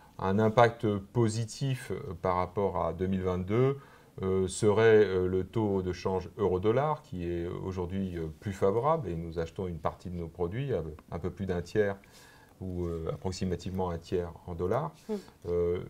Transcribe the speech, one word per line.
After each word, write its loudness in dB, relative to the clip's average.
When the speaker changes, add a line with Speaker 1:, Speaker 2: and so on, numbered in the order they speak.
Speaker 1:
Un 2
impact 6
positif, -2
euh, -6
par 2
rapport 0
à 0
deux -2
mille 0
vingt-deux, 0
euh, 2
serait, 8
euh, 2
le 0
taux 0
de -2
change -4
euro-dollar, 0
qui -8
est -4
aujourd'hui, -4
euh, -4
plus -6
favorable, 2
et -4
nous -6
achetons -4
une -8
partie -6
de -8
nos -6
produits, -4
euh, 0
un -6
peu -4
plus -6
d'un -2
tiers, 0
ou, -6
euh, -4
approximativement -4
un -4
tiers -4
en -8
dollars. -2
Speaker 2:
Mm. -6
Speaker 1:
Euh, 0